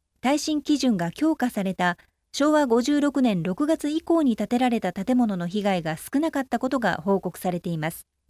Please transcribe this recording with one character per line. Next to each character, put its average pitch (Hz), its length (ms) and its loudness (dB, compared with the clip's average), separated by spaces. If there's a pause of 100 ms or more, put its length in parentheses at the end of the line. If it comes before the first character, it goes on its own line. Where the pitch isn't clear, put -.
(220)
耐 285 180 2
震 302 220 -4
基 294 160 0
準 247 180 2
が 170 160 -2
強 311 240 0
化 247 140 -2
さ 202 140 -4
れ 185 100 -2
た 180 240 0 (340)
昭 294 220 2
和 302 140 4
五 233 140 4
十 285 200 2
六 285 200 0
年 202 220 2
六 185 220 -2
月 302 240 0
以 311 120 -2
降 330 200 2
に 247 160 2
建 208 100 -4
て 240 120 0
ら 254 100 2
れ 233 100 0
た 180 140 -4
建 247 240 0
物 214 180 2
の 175 140 -4
被 196 140 -2
害 185 200 0
が 160 140 -4
少 - 240 -2
な 320 100 0
か 277 100 -2
っ 262 40 -6
た 233 140 -4
こ 254 100 -2
と 277 100 0
が 202 240 0
報 196 160 2
告 180 180 -8
さ 185 140 -4
れ 175 80 -4
て 180 100 -6
い 165 80 -4
ま 156 140 -4
す。 - 160 -20 (220)